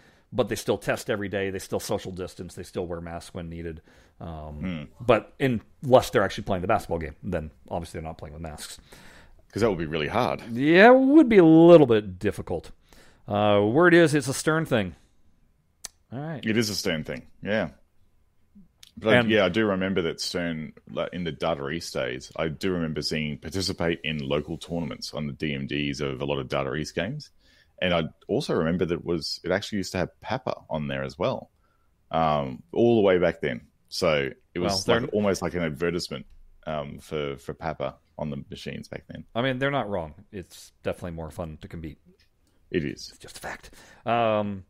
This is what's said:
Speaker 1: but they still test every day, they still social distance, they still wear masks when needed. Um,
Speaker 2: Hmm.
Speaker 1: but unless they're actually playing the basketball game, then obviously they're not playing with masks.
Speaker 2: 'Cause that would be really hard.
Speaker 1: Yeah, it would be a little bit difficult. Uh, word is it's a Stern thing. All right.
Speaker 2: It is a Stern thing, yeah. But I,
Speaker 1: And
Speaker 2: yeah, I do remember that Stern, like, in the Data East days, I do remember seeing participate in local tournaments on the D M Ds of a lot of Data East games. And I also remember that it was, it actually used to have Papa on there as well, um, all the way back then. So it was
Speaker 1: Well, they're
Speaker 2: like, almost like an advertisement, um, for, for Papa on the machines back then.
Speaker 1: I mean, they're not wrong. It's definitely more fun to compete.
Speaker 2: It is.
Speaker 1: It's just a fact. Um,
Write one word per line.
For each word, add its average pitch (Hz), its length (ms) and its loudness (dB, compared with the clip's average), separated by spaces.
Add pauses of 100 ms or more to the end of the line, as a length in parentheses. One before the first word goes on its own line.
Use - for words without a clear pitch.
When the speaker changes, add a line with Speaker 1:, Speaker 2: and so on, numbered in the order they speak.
(320)
Speaker 1:
but 110 160 0
they 113 60 -2
still 104 240 -2
test - 320 -4
every 101 180 -2
day, 98 220 -2
they 95 80 -6
still 101 220 -6
social 98 320 -6
distance, 90 420 -10
they 95 80 -14
still 90 240 -8
wear 85 140 -8
masks 85 340 -12
when 85 140 -10
needed. 82 340 -10 (380)
Um, 78 680 -10 (100)
Speaker 2:
Hmm. - 60 -14
Speaker 1:
but 110 360 2
unless 123 720 2
they're 107 140 4
actually 98 200 -4
playing 92 180 -2
the 92 60 -6
basketball 90 300 0
game, 76 240 -10
then 80 280 -6 (200)
obviously 87 300 -8
they're 80 80 -10
not 82 100 -14
playing 80 160 -16
with 80 80 -14
masks. 76 360 -14 (720)
Speaker 2:
'Cause 101 100 0
that 113 80 4
would 87 80 0
be 82 80 -2
really 76 220 -2
hard. 98 340 -2 (100)
Speaker 1:
Yeah, 165 400 8
it 262 60 10
would 269 300 8
be 220 100 8
a 175 60 10
little 160 420 12
bit 104 320 2
difficult. 95 520 -4 (560)
Uh, 104 380 4
word 160 300 6
is 165 200 8
it's 135 140 0
a 131 60 -2
Stern 160 320 0
thing. 101 280 0 (1160)
All 113 80 -10
right. 151 240 -10
Speaker 2:
It 110 120 0
is 113 140 2
a 101 40 -4
Stern 82 300 -4
thing, 71 220 -10 (160)
yeah. 95 280 -2 (1300)
But 110 180 2
I, - 40 8
Speaker 1:
And 117 120 2
Speaker 2:
yeah, 107 140 4
I 92 40 4
do 110 180 2
remember 95 360 0
that 80 180 -4
Stern, 82 520 -6 (180)
like, 80 220 -6
in 90 120 -8
the 82 60 -4
Data 73 400 -4
East 82 240 -8
days, 64 400 -6
I 80 140 -4
do 78 240 -4
remember 80 300 -2
seeing 76 360 -4
participate 85 640 -4
in 78 160 -4
local 73 400 -4
tournaments - 560 -8
on 76 140 -6
the 71 40 -8
D 73 220 -6
M 69 140 -8
Ds 71 320 -4
of 69 200 -6
a 71 40 -4
lot 69 160 -2
of 64 80 -8
Data 69 260 -2
East 76 220 -8
games. 117 340 -6 (500)
And 90 140 0
I 82 100 2 (220)
also 143 280 -2
remember 87 320 0
that 85 80 -2
it 78 100 -8
was, 82 400 -4
it 87 80 -2
actually 101 260 -4
used 92 140 -8
to 98 60 -2
have 80 220 -4
Papa - 480 -6
on 76 200 -6
there 67 160 -6
as 67 120 -10
well, 107 340 -4 (600)
um, 73 520 0 (100)
all 117 240 4
the 107 60 4
way 92 160 6
back 85 220 0
then. 65 200 -6 (280)
So 73 420 0 (240)
it - 40 -6
was 95 140 -2
Speaker 1:
Well, 95 140 -4
they're 117 160 2
Speaker 2:
like, - 120 -8
almost 104 280 0
like 82 120 -6
an 87 80 -2
advertisement, 82 640 -4 (400)
um, 76 320 -8
for, 73 380 -6
for 76 180 -14
Papa 69 400 -6 (240)
on 76 120 -6
the 71 200 -10
machines 73 380 -12
back - 200 -14
then. - 160 -16 (100)
Speaker 1:
I 113 80 -4
mean, 127 180 -4
they're 139 100 -2
not 131 180 -4
wrong. 82 260 -6 (180)
It's - 400 -16 (100)
definitely 90 300 -8
more 80 180 -10
fun 80 320 -10
to 98 60 -16
compete. 80 300 -14 (760)
Speaker 2:
It 87 120 0
is. - 260 -10
Speaker 1:
It's - 80 -20
just - 200 -20
a - 20 -18
fact. - 300 -14 (340)
Um, 107 640 0